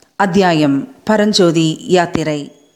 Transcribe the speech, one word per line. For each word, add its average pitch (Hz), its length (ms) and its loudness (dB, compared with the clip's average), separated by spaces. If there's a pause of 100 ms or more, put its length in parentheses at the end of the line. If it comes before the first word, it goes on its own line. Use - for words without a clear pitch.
(160)
அத்தியாயம் 170 760 0 (100)
பரஞ்சோதி 196 760 0
யாத்திரை. 160 720 -2 (240)